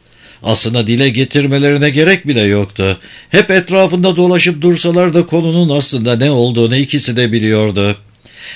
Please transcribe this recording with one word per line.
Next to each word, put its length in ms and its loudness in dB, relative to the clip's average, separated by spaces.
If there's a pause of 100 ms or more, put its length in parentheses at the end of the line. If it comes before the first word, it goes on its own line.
(420)
Aslında 440 -2
dile 220 0
getirmelerine 840 0
gerek 380 0
bile 120 0
yoktu. 580 -2 (320)
Hep 200 0
etrafında 680 2
dolaşıp 460 0
dursalar 520 0
da 120 2
konunun 520 0
aslında 380 -2
ne 140 0
olduğunu 460 0
ikisi 400 -2
de 160 0
biliyordu. 640 0 (600)